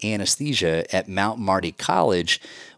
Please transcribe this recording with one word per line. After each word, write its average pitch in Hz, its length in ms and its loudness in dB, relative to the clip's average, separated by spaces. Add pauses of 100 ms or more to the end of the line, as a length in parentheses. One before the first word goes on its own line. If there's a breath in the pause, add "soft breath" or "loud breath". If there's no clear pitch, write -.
anesthesia 104 800 0 (100)
at 92 140 0
Mount 101 320 0
Marty 95 320 0
College, 90 680 2 (380 loud breath)